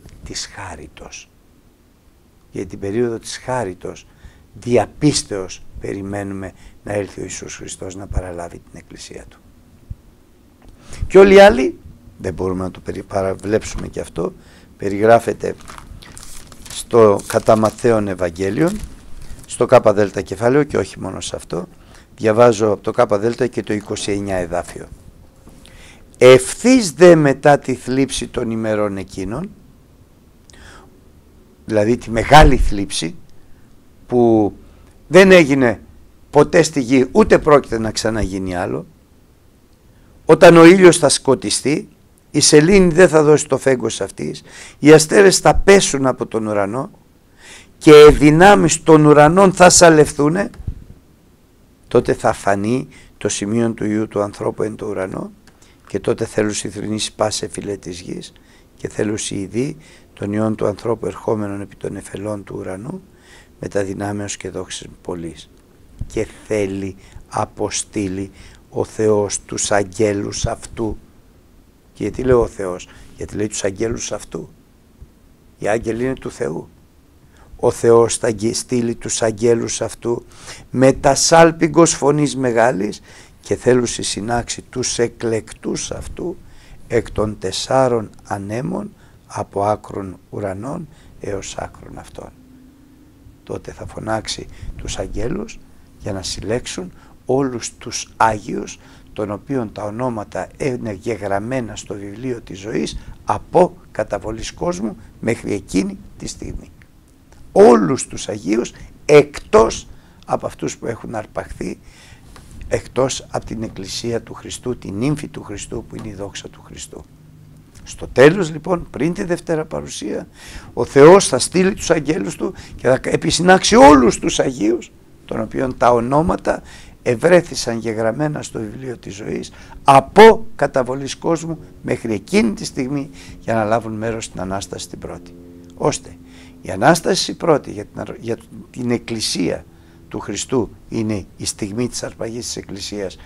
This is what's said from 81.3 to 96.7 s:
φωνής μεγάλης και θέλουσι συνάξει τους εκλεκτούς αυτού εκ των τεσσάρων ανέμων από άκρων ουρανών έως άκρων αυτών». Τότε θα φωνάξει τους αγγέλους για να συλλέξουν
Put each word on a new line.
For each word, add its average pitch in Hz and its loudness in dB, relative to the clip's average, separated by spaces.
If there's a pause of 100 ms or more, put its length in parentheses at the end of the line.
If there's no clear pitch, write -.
φωνής 143 0
μεγάλης 117 0 (400)
και - -6
θέλουσι 123 0
συνάξει 113 -6
τους - -8
εκλεκτούς 117 -6
αυτού - -12 (500)
εκ 117 -4
των 104 -4
τεσσάρων 120 -2 (140)
ανέμων 135 -8 (340)
από 101 -8
άκρων 101 -6 (120)
ουρανών 110 -10 (320)
έως - -12
άκρων - -14
αυτών». - -20 (1120)
Τότε - -14
θα - -16
φωνάξει 107 -8 (300)
τους - -12
αγγέλους 127 -8 (400)
για 104 -10
να 95 -10
συλλέξουν 123 -8 (340)